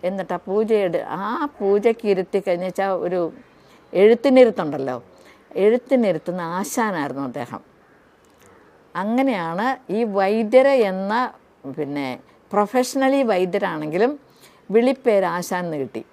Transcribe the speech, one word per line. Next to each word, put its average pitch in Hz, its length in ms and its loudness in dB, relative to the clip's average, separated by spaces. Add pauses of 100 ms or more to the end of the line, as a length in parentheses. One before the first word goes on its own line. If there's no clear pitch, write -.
എന്നിട്ട് 185 300 -6
ആ - 100 -8
പൂജ 208 220 0 (160)
എടു-, 170 200 -2 (140)
ആ 202 80 -6 (300)
പൂജയ്ക്ക് 208 540 0
ഇരുത്തി 185 340 -2
കഴിഞ്ഞാച്ചാ 185 400 -2 (200)
ഒരു 180 140 -2 (840)
എഴുത്തിനിരുത്തുണ്ടല്ലോ, 214 920 4 (680)
എഴുത്തിനിരുത്തുന്ന 208 800 0 (160)
ആശാനായിരുന്നു 165 720 -4
അദ്ദേഹം. 120 320 -10 (1400)
അങ്ങനെയാണ് 208 640 -2 (300)
ഈ 220 40 0 (180)
വൈദ്യര് 220 560 4 (180)
എന്ന, 196 220 -4 (640)
പിന്നെ, 143 300 -6 (460)
professionally 254 680 0 (100)
വൈദ്യരാണെങ്കിലും 180 840 0 (600)
വിളിപ്പേര് 233 520 2 (100)
ആശാൻ 180 300 -4
എന്ന് 160 160 -6
കിട്ടി. 117 200 -10 (100)